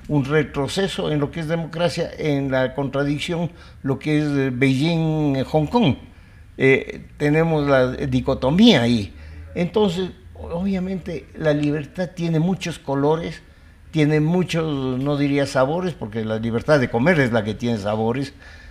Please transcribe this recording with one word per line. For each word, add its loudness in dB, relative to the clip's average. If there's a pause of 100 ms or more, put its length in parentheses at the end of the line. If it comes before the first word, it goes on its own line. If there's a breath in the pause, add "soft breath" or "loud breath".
un 2
retroceso -2
en 0
lo -2
que -8
es -6
democracia, -4
en -2
la 0
contradicción, -2 (320 loud breath)
lo -2
que 0
es, 0
eh, 0
Beijing, 2
eh, 0
Hong 0
Kong. 4 (600 loud breath)
Eh, 2 (120)
tenemos 2
la 6
dicotomía 2
ahí. 0 (420 loud breath)
Entonces, -2 (240)
obviamente, -6
la 2
libertad -2
tiene 0
muchos -2
colores, 0 (500 soft breath)
tiene 4
muchos, 0
no 0
diría 0
sabores, 0
porque -6
la -2
libertad 2
de 0
comer 2
es 2
la 2
que -4
tiene -2
sabores -2 (380 loud breath)